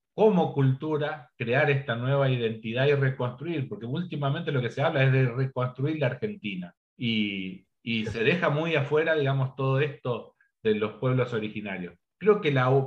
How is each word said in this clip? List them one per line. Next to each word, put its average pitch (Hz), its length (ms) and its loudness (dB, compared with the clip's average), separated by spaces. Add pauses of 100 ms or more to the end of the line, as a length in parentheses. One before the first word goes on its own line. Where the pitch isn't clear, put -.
(140)
como 175 400 4
cultura, 147 840 0
crear 135 340 2
esta 135 240 0
nueva 135 340 2
identidad 117 580 0
y 147 60 4
reconstruir, 135 760 -2
porque 104 160 -10
últimamente 151 680 -4
lo 135 100 0
que 117 80 -2
se 131 120 -4
habla 156 220 2
es 135 100 4
de 131 140 4
reconstruir 131 720 -2
la 131 80 0
Argentina, 101 680 -6 (220)
y, 101 680 -4 (160)
y 113 260 -4
se 110 180 -2
deja 170 240 2
muy 156 260 0
afuera, 151 400 2
digamos, 135 400 0
todo 135 240 0
esto 135 560 -6 (260)
de 110 140 2
los 107 200 -2
pueblos 127 360 0
originarios. 104 640 -6 (220)
Creo 202 240 2
que 151 100 2
las 131 180 2 (180)